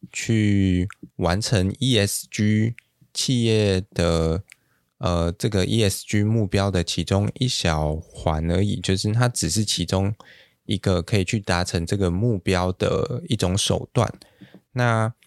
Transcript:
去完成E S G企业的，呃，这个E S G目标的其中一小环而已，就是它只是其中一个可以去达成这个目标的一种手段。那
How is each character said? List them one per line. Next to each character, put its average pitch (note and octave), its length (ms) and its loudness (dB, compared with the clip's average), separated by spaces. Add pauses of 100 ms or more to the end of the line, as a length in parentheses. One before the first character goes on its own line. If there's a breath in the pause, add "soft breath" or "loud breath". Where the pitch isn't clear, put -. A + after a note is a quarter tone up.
(120)
去 G2 760 2 (280)
完 G2+ 260 0
成 G2 380 0
E C3 180 2
S G2+ 320 0
G G#2+ 460 0 (360)
企 A#2+ 320 -2
业 G#2+ 400 2 (100)
的， E2 500 2 (560 soft breath)
呃， E2+ 320 0
这 - 180 -4
个 G2 160 0
E G#2+ 180 0
S G2 220 -2
G G#2 180 0
目 A2 220 2
标 G2 240 2
的 F2+ 140 0
其 - 200 -4
中 G2 300 2
一 B2 140 -2
小 D#2 480 0
环 D#2+ 560 -4
而 F2+ 120 2
已， G2+ 160 -2
就 F#2+ 160 -2
是 G#2 160 -2
它 A#2+ 160 2
只 A#2+ 220 -2
是 G#2 160 0
其 - 180 -2
中 G2 300 0 (520 loud breath)
一 - 120 -2
个 F#2 240 0
可 G#2 160 -2
以 F#2+ 80 2
去 A2+ 140 -2
达 F2+ 240 -2
成 F2 200 -2
这 G2+ 140 -2
个 F#2+ 140 2
目 G#2 260 0
标 F#2 340 0
的 A#2+ 560 -2
一 - 80 -2
种 F#2+ 220 0
手 - 340 -2
段。 - 220 0 (600 loud breath)
那 A2+ 380 0 (160)